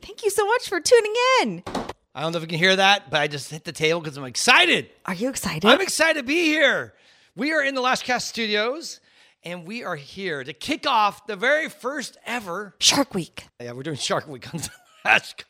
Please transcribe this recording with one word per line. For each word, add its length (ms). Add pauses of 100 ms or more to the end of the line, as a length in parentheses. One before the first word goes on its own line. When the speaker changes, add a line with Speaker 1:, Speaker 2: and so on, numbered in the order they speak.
Speaker 1:
Thank 240
you 60
so 160
much 240
for 100
tuning 340 (280)
in. 200 (520)
Speaker 2:
I 80
don't 100
know 60
if 40
you 60
can 100
hear 180
that, 340
but 100
I 60
just 240
hit 140
the 80
table 280
'cause 160
I'm 80
excited. 640 (160)
Speaker 1:
Are 100
you 140
excited? 380
Speaker 2:
I'm 160
excited 380
to 40
be 220
here. 480 (420)
We 160
are 100
in 140
the 60
Lashcast 400
studios, 760 (460)
and 200
we 200
are 100
here 480
to 100
kick 360
off 400
the 80
very 320
first 480 (100)
ever 540
Speaker 1:
Shark 340
Week. 320 (140)
Speaker 2:
Yeah, 120
we're 120
doing 120
Shark 300
Week 260
on 80 (220)
<laughs> 220
Lash 320 (140)